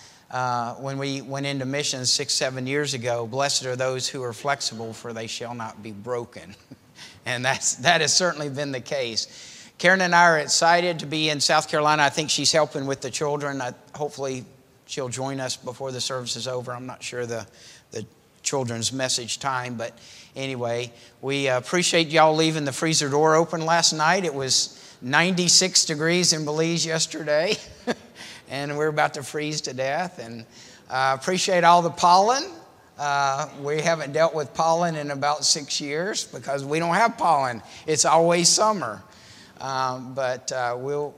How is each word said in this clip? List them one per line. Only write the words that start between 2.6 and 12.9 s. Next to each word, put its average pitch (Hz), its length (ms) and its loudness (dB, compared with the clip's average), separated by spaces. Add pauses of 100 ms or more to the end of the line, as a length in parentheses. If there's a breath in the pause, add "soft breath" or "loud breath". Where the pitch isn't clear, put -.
years 139 260 -2
ago, 120 320 -2
"Blessed 131 400 -2
are 127 120 -4
those 131 320 -2
who 135 120 -8
are 120 120 -6
flexible, 113 580 -4
for 117 220 -12
they 113 120 -8
shall 117 300 -10
not 110 260 -12
be 110 100 -12
broken." 104 680 -8
<laughs> - 60 -20 (600 loud breath)
And 123 180 -4
that's, 131 320 0
that 165 240 2
has 147 160 2
certainly 151 320 0
been 139 240 -6
the 131 80 -6
case. - 880 -8 (100)
Karen 185 200 6
and 175 160 2
I 170 80 8
are 165 160 6
excited 170 600 2
to 147 60 -8
be 156 240 -2
in 147 120 -2
South 156 260 2
Carolina. 151 360 4
I 139 60 6
think 151 200 -2
she's 139 240 2
helping 151 320 0
with 135 160 -4